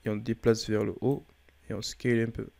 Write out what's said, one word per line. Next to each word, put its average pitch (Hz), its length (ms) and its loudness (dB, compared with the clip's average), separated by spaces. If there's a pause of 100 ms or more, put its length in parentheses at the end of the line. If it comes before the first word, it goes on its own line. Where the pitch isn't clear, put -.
Et 110 60 -2
on 107 60 -2
déplace 113 520 2
vers 107 160 2
le 101 160 -2
haut 139 240 0 (460)
et - 20 -4
on 110 80 -6
scale 117 480 0
un - 20 -6
peu. 113 180 -10 (120)